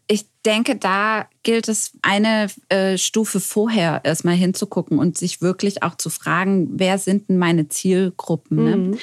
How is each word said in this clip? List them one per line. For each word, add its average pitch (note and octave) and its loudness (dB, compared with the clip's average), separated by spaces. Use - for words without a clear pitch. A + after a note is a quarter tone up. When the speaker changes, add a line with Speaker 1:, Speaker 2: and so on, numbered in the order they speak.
Speaker 1:
Ich G#3 0
denke, A3 0
da G#3 -2
gilt A3+ 0
es, - -4
eine, G#3+ 2
äh, F#3+ 2
Stufe G#3+ -2
vorher G#3 0
erstmal E3+ 0
hinzugucken F3+ 0
und D#3+ 2
sich - -4
wirklich F#3+ -2
auch F3 -4
zu - -8
fragen, F#3 0
wer F#3+ 0
sind G3 -2
denn F#3 2
meine E3+ 2
Zielgruppen, F#3 -2
ne? A3+ 2
Speaker 2:
Mhm. F#3+ -2